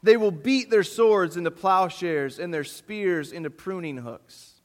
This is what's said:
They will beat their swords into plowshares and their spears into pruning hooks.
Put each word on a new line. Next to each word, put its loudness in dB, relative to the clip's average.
They 6
will 2
beat -2
their 4
swords 2
into -4
plowshares -2
and -8
their -4
spears -6
into -8
pruning -10
hooks. -18